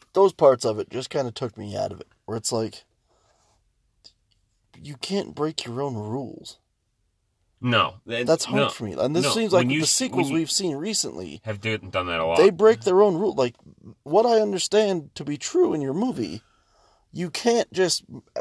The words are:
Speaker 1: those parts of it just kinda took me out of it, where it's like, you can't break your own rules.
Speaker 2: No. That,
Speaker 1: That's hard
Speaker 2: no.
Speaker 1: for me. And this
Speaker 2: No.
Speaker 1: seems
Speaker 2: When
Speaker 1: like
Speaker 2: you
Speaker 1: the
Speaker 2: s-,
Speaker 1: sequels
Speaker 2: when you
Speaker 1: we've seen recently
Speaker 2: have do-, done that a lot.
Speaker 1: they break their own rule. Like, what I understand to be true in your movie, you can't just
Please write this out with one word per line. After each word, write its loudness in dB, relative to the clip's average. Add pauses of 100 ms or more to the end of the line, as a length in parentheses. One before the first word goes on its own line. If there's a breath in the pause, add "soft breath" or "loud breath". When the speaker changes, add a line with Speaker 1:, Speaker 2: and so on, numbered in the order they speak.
(140)
Speaker 1:
those 6
parts 6
of 0
it -6
just -8
kinda -4
took -8
me -10
out -4
of -16
it, -18 (180)
where -8
it's -6
like, -4 (2000)
you -14
can't -6
break -4
your -6
own -4
rules. -8 (1000)
Speaker 2:
No. 2 (100)
That, -4
Speaker 1:
That's 2
hard 0
Speaker 2:
no. 0
Speaker 1:
for -8
me. -8
And -2
this 2
Speaker 2:
No. 2
Speaker 1:
seems 0
Speaker 2:
When 6
Speaker 1:
like 0
Speaker 2:
you 2
Speaker 1:
the 0
Speaker 2:
s-, 2
Speaker 1:
sequels 0
Speaker 2:
when -4
you 0
Speaker 1:
we've -2
seen -2
recently -6
Speaker 2:
have -8
do-, -4
done -4
that -2
a 0
lot. 2
Speaker 1:
they 8
break 4
their 4
own 6
rule. 0
Like, 0 (480)
what 2
I 4
understand 0
to -12
be -6
true 0
in -2
your -2
movie, -4 (680)
you -6
can't 0
just 0 (380)